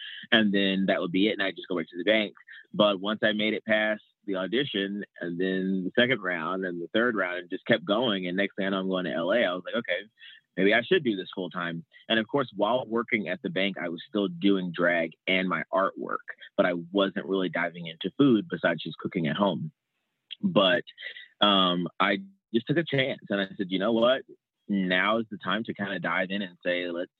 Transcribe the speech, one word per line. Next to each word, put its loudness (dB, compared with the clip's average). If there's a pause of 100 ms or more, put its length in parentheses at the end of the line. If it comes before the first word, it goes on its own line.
(300)
and 4
then 2
that 2
would -4
be 2
it, 2
and -4
I'd 0
just -14
go -4
back -4
to -10
the -6
bank. 2 (380)
But 4
once -2
I 4
made 0
it -6
past 0 (220)
the -2
audition, -2 (180)
and -6
then 0
the -4 (100)
second 2
round -4
and -6
the -8
third 2
round, -2
and -16
just -8
kept 2
going, 0
and -4
next -2
thing -2
I -2
know, 0
I'm -2
going -2
to -4
L -2
A. 2
I 0
was -8
like, -6
"Okay, -2 (580)
maybe 4
I 4
should 2
do 0
this -8
full -6
time." -6 (240)
And 2
of -4
course, -2
while 0
working -2
at -4
the -6
bank, -2
I -6
was -8
still -2
doing 2
drag 0 (140)
and 2
my -2 (100)
artwork, -2 (320)
but 4
I 0 (180)
wasn't 0
really 0
diving -4
into -8
food 6
besides 0
just -10
cooking -2
at -2
home. 0 (720)
But, 4 (580)
um, 4 (100)
I 2 (340)
just 0
took 0
a 0
chance, -2 (100)
and 0
I 0 (100)
said, -6
"You 0
know 2
what? 4 (460)
Now 2
is -2
the -10
time -2
to -6
kinda -6
dive -2
in -2
and -10
say, -2
'Let's -6